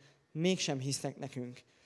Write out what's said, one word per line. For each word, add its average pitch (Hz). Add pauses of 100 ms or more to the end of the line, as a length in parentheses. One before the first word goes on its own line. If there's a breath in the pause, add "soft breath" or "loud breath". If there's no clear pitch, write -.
(320 soft breath)
mégsem 165
hisznek 135
nekünk. 123 (220 soft breath)